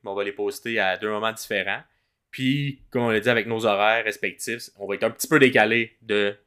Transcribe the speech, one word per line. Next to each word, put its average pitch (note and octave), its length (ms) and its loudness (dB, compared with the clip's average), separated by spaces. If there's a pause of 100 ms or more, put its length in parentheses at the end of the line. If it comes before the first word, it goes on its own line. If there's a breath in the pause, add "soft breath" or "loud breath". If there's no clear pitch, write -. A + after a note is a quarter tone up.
mais G#2 60 -8
on G2 40 -6
va G2+ 80 -2
les G2+ 100 -4
poster G#2 460 -4
à F#2+ 180 0
deux G#2+ 140 -4
moments A2 220 -2
différents. G2+ 500 -6 (480)
Puis, C#3 600 -4
comme B2 120 0
on A#2 80 2
l'a A2 100 2
dit A2+ 100 0
avec A2+ 160 2
nos A2+ 200 -2
horaires G#2+ 380 2
respectifs, A2 720 -8
on G2+ 100 -12
va G2 80 -4
être F#2+ 100 -2
un A2+ 60 0
petit - 160 -8
peu D#3 120 6
décalé A#2 640 4
de G#2 340 0 (100)